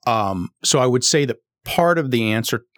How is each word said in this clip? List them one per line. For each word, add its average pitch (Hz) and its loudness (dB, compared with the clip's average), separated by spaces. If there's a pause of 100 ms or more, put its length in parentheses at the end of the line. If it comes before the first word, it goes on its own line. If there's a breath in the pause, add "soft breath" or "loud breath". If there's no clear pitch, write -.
um, 98 -2 (120)
so - 2
I 127 2
would 127 2
say 147 2
that 120 -4 (260)
part 175 2
of 139 -2
the 113 0
answer 110 -2 (120)